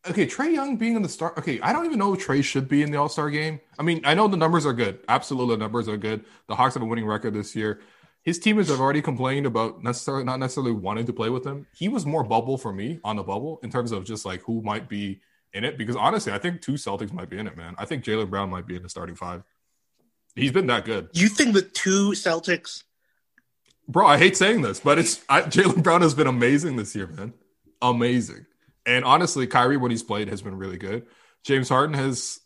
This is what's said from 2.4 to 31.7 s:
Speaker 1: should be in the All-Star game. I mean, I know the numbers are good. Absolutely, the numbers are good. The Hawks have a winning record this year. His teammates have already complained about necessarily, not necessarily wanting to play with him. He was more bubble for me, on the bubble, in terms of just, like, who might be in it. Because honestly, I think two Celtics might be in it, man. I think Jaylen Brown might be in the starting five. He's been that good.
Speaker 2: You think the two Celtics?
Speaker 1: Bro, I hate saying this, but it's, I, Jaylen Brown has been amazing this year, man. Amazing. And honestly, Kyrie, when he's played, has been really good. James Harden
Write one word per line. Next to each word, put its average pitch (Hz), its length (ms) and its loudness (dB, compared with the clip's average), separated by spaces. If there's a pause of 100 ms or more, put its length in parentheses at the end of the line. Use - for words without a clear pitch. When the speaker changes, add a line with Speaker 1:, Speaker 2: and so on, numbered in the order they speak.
Speaker 1:
should 135 260 -2
be 143 140 4
in 147 80 -2
the 147 60 -2
All-Star 147 320 -2
game. 151 320 -4 (180)
I 147 40 -6
mean, 165 220 0
I 147 100 6
know 208 140 4
the 196 100 2
numbers 160 260 4
are 143 80 2
good. 113 360 -2
Absolutely, 123 480 0
the 107 40 -6
numbers 110 280 -4
are 107 100 -4
good. 107 260 -4 (240)
The 107 80 -4
Hawks 123 180 2
have 127 80 -4
a 113 40 -4
winning 113 200 -2
record 107 280 -2
this 104 200 -6
year. 107 260 -4 (420)
His 170 160 -2
teammates 214 320 2
have 135 100 2
already 139 220 2
complained 135 440 -2
about 113 360 -2
necessarily, 123 420 -4
not 127 140 -2
necessarily 131 340 -2
wanting 107 340 -4
to 117 60 -6
play 113 160 -4
with 127 160 -4
him. 139 300 -10
He 180 140 -4
was 220 180 -2
more 147 180 -2
bubble 113 320 0
for 117 160 -8
me, 117 320 -8
on 107 120 -4
the 101 60 -6
bubble, 110 400 -6
in 120 80 -10
terms 120 220 -2
of 98 120 -6
just, 107 200 -10
like, 92 180 -8
who 113 200 -4
might 107 260 -6
be 101 320 -8 (320)
in 104 120 -6
it. 151 120 -6
Because 120 200 -6
honestly, 160 360 0
I 104 60 -4
think 175 240 -6
two 139 120 -4
Celtics 101 380 -6
might - 160 -12
be 90 80 -12
in 107 100 -8
it, - 100 -14
man. 85 220 -16
I 104 60 -8
think 139 200 -6
Jaylen 107 260 -2
Brown 98 180 -2
might 90 180 -8
be 90 100 -10
in 90 60 -10
the 90 60 -16
starting 87 280 -12
five. 87 260 -10 (920)
He's 135 180 0
been 185 160 2
that 113 180 0
good. 101 260 -6
Speaker 2:
You 180 160 4
think 240 240 2
the 196 100 6
two 196 500 0
Celtics? 170 720 -2 (1040)
Speaker 1:
Bro, 185 180 4
I 147 100 10
hate 185 220 6
saying 202 240 4
this, 101 180 -2
but 143 180 6
it's, - 300 0
I, 147 140 6
Jaylen 180 400 4
Brown 170 180 6
has 160 140 6
been 139 140 4
amazing 131 480 2
this 104 200 -6
year, 95 120 -6
man. 95 260 -12 (480)
Amazing. 120 640 0 (400)
And 123 180 2
honestly, 139 420 4
Kyrie, 131 300 4
when 123 140 0
he's 113 120 -2
played, 107 260 -4
has 101 140 -8
been 98 140 -10
really 95 220 -8
good. 104 280 -8 (380)
James 135 240 2
Harden 143 260 4